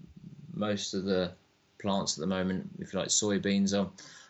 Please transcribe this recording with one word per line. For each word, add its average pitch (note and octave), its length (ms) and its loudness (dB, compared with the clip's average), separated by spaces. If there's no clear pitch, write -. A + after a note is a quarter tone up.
most G#2 400 -2
of F#2+ 120 0
the F#2 260 2
plants G2 380 0
at C#2+ 40 -6
the E2 60 -2
moment, F#2+ 500 0
if - 160 -8
you F#2+ 60 0
like, D2 100 0
soybeans G2 680 4
are, G2 140 2